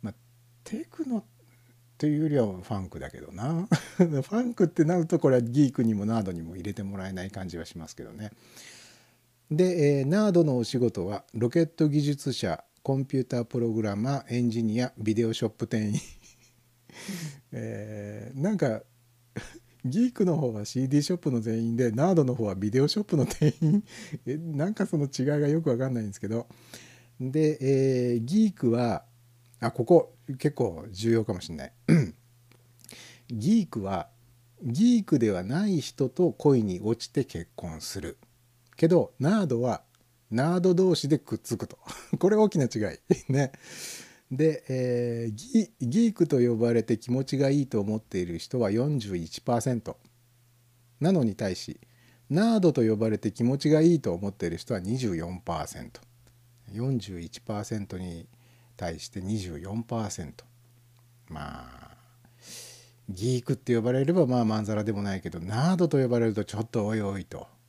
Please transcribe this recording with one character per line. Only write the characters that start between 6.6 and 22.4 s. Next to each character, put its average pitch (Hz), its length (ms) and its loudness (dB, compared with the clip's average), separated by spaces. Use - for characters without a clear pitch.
れ 101 100 -6
て 104 80 -10
も 98 140 -8
ら 95 120 -8
え 98 40 -8
な 92 120 -6
い 98 60 -8
感 95 180 -10
じ 87 80 -10
は 82 80 -8
し - 140 -16
ま - 80 -14
す - 80 -18
け - 80 -16
ど 110 100 -16
ね。 107 180 -12
で、 156 500 4
え - 20 0
ー、 - 20 0
ナ 202 240 2
ー 196 40 2
ド 170 120 6
の 139 120 2
お 120 80 0
仕 123 140 -4
事 110 280 0
は、 101 180 -6
ロ 117 140 2
ケ 165 140 4
ッ 160 40 4
ト 156 220 2
技 147 140 4
術 143 300 -2
者、 90 320 -4
コ 135 160 0
ン 135 80 -2
ピ 135 120 -2
ュ - 40 2
ー 117 40 -2
タ 120 160 -2
ー - 20 -2
プ 120 160 -4
ロ 117 100 0
グ 110 120 0
ラ 104 120 0
マ 127 340 -2
ー、 120 60 -4
エ 123 60 0
ン 120 100 2
ジ 113 140 -2
ニ 113 180 0
ア、 123 160 -4
ビ 110 160 0
デ 117 100 2
オ 113 80 0
シ - 120 -4
ョ 110 40 0
ッ - 20 -2
プ - 180 -8
店 107 220 -2
員。 104 100 -2
<laughs> 160 680 -14
え 110 840 -10
ー、 135 60 -8
な 190 120 0
ん 208 40 -2
か、 123 260 0
ギ 180 220 2
ー 240 60 -2
ク - 120 0
の 175 120 2
方 131 160 0
は 104 120 -6
シ - 160 -4
ー 131 80 0
デ 139 80 2
ィ 147 40 6
ー - 20 -2
シ 165 100 -2
ョ 180 40 0
ッ - 20 -6
プ 156 120 -2
の 120 100 0
店 113 220 -2
員 117 140 -2
で、 120 160 2
ナ 147 200 2
ー - 40 4
ド 156 80 6
の 123 100 0
方 110 100 -2